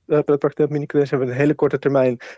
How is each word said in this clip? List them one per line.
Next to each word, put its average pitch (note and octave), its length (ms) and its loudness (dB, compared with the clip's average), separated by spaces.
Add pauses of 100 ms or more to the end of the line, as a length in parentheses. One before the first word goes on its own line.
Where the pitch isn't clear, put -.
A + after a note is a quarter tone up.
Eh, D3+ 180 2
bij D3 120 2
Praktijk D3 320 -2
Mini D3 160 -4
College C#3+ 240 0
hebben C3 180 -2
we B2 60 -6
een B2+ 60 -4
hele D3 160 2
korte C#3 240 0
termijn C3 380 0 (200)